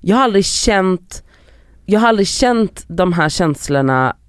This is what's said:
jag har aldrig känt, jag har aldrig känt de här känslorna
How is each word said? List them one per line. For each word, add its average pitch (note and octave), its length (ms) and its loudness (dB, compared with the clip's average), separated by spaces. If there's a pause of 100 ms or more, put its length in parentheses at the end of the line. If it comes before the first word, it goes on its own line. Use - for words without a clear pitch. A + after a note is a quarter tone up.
jag F#3+ 160 0
har C4 80 2
aldrig G3+ 200 2
känt, F#3+ 800 -2 (640)
jag G#3 140 2
har A#3 80 2
aldrig G3+ 200 2
känt A#3 600 0
de F3+ 240 0
här E3 160 0
känslorna C#3 880 -2 (120)